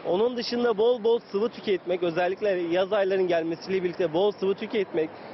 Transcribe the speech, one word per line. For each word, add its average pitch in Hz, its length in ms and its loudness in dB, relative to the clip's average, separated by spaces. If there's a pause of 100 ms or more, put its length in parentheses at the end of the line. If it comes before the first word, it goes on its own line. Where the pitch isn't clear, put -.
Onun 226 320 2
dışında 240 400 0
bol 233 260 2
bol 233 160 4 (120)
sıvı 202 180 0
tüketmek, 180 540 -2
özellikle 180 460 0
yaz 180 440 0
ayların 190 340 2
gelmesiyle 170 560 0
birlikte 170 300 -2
bol 196 180 2
sıvı 196 220 -2
tüketmek, 190 560 -2 (240)